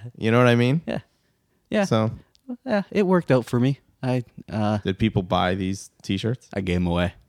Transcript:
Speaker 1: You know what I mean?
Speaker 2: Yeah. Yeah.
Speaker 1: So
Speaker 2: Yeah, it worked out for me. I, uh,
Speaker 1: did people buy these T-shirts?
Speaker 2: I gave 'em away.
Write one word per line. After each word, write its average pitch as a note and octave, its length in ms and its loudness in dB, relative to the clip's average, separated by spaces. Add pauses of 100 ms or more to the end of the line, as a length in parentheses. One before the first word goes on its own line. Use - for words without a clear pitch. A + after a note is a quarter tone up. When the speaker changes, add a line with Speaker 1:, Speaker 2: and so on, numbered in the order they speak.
(180)
Speaker 1:
You A2 140 0
know A#2+ 60 6
what B2 100 6
I A#2+ 80 6
mean? B2 280 2
Speaker 2:
Yeah. - 140 -6 (720)
Yeah. G#3 140 0
Speaker 1:
So A2+ 260 0 (560)
Speaker 2:
Yeah, G#3+ 240 0
it G3+ 160 0
worked F3+ 240 2
out B2+ 160 4
for A#2+ 140 0
me. C3+ 180 0 (240)
I, B2+ 220 -2 (280)
uh, G#2+ 260 0
Speaker 1:
did G2 200 -4
people G#2 240 0
buy F2+ 320 0
these F#2+ 360 -6 (120)
T-shirts? A2 520 -4
Speaker 2:
I G2+ 60 -4
gave F2+ 160 -2
'em F2+ 120 0
away. F2 260 0 (140)